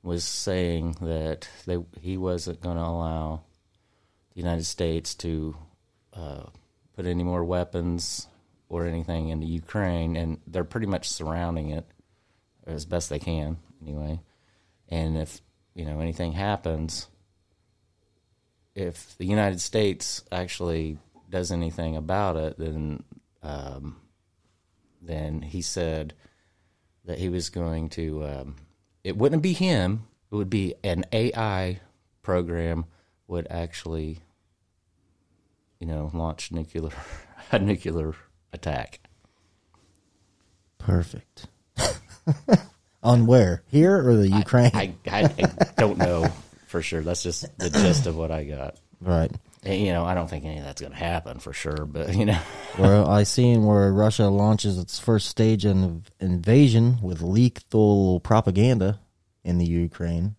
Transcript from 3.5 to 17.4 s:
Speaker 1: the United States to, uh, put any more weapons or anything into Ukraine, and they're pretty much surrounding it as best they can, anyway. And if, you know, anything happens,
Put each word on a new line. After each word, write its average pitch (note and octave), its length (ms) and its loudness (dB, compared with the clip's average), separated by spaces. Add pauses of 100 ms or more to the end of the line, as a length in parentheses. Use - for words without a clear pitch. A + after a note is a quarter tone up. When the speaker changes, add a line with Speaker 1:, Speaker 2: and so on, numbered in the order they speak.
Speaker 1:
the F#2 60 -16
United E2 260 -4
States E2 500 -4
to, D#2+ 420 -8 (560)
uh, C#2+ 300 -14 (520)
put F2+ 100 -8
any F2 180 -2
more F2 200 -2
weapons F2 840 -4 (420)
or E2+ 180 -6
anything E2 420 -6
into D#2+ 160 -6
Ukraine, E2+ 680 -4
and D#2+ 320 -4
they're F2 160 -4
pretty G#2+ 240 -6
much F#2+ 200 -4
surrounding D#2+ 640 -6
it D2+ 160 -8 (800)
as D#2+ 200 -10
best F2 220 -6
they D2+ 120 -6
can, D#2+ 380 -6 (260)
anyway. D2+ 360 -8 (680)
And D#2+ 260 -4
if, D#2 260 -8 (340)
you E2+ 100 -10
know, D2+ 140 -8
anything E2 320 -6
happens, E2 760 -6 (1700)